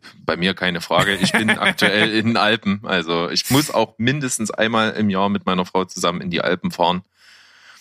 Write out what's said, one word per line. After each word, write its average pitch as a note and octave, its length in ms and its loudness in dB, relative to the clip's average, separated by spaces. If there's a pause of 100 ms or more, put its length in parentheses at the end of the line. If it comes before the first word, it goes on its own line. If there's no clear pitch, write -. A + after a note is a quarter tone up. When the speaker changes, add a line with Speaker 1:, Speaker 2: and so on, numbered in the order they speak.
(260)
Speaker 1:
bei D#2+ 120 -2
mir F#2 180 0
keine F2+ 260 -2
Frage. F#2+ 340 2
Ich F#2 160 0
bin A2 180 0
Speaker 2:
<laughs> G#2+ 80 0
Speaker 1:
aktuell A2 560 2
in G#2+ 140 0
den A#2 100 2
Alpen. G#2 480 2
Also E2+ 440 0
ich F2+ 220 -4
muss C#3+ 200 2
auch - 260 0
mindestens B2+ 540 -2
einmal A2 400 0
im G#2+ 180 0
Jahr G2 200 0
mit G2+ 160 -2
meiner F#2 200 0
Frau F#2 200 -2
zusammen F2 360 -2
in - 100 -6
die E2 100 -2
Alpen F2+ 300 -2
fahren. F2 320 0 (760)